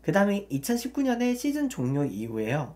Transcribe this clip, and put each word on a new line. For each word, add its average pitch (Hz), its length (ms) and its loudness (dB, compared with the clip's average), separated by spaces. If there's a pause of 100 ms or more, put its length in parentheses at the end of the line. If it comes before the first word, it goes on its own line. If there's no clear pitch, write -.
그 156 100 0
다음에 202 380 4
이천십구 240 520 -2
년에 247 320 2
시즌 285 340 -2
종료 139 360 0
이후에요. 113 720 -2